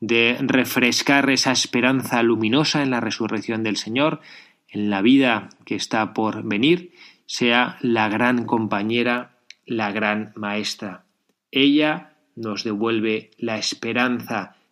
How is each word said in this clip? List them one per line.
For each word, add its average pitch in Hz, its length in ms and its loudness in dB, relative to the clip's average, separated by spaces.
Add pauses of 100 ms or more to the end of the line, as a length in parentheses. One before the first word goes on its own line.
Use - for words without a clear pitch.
de 117 400 2
refrescar 131 880 2
esa 131 220 2
esperanza 123 680 0
luminosa 117 600 2
en 135 80 -2
la 123 100 -2
resurrección 110 600 -4
del 107 140 -2
Señor, 135 440 0 (480)
en 104 220 -2
la 98 100 0
vida 120 480 4 (160)
que - 100 -6
está 110 380 -2
por 110 340 -2
venir, 143 460 0 (320)
sea 120 560 0
la 117 280 2
gran 120 360 2
compañera, 117 920 -2 (260)
la 110 280 -4
gran 107 440 -2
maestra. 104 680 -8 (460)
Ella 151 640 2 (240)
nos 107 280 -6
devuelve 110 720 -2
la 110 200 -4
esperanza 117 1000 -4 (160)